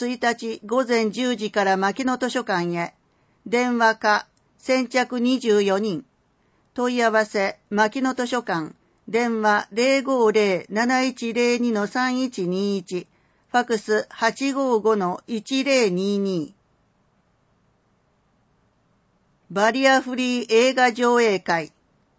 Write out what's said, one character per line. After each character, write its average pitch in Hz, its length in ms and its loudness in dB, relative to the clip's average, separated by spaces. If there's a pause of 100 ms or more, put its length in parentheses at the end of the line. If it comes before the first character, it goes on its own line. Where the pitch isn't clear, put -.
一 247 100 -6
日 233 460 -4
午 240 200 0
前 226 260 0
十 247 260 -2
時 208 160 -6
か 202 100 0
ら 190 140 2
牧 202 280 -2
野 254 140 0
図 247 100 -2
書 247 140 -2
館 175 300 -2
へ。 170 220 -6 (520)
電 240 320 0
話 220 160 4
か、 208 320 0 (320)
先 262 300 0
着 247 320 -2
二 247 180 2
十 208 240 2
四 196 160 2
人。 208 260 -4 (720)
問 247 220 -2
い 240 40 2
合 226 120 2
わ 220 120 2
せ、 196 360 -4 (100)
牧 214 320 2
野 262 120 0
図 247 120 -4
書 247 160 -4
館。 170 320 -4 (340)
電 226 340 0
話 208 300 2
零 262 300 2
五 247 280 2
零 202 380 0
七 240 340 0
一 247 300 -4
零 240 280 0
二 240 120 0
の 208 140 0
三 254 340 -2
一 254 280 -4
二 196 300 -2
一。 180 280 -8 (440)
フ 240 80 0
ァ - 40 4
ッ - 20 -8
ク 233 140 -2
ス 214 300 -2
八 247 440 -2
五 254 280 0
五 220 160 2
の 180 300 -4
一 254 380 -4
零 254 260 2
二 196 280 -2
二。 190 360 -4 (3000)
バ 208 220 2
リ 269 160 0
ア 262 120 6
フ 247 140 -6
リ 247 320 -2
ー - 20 -
映 240 240 4
画 254 200 2
上 240 280 2
映 208 200 2
会。 170 320 -4 (460)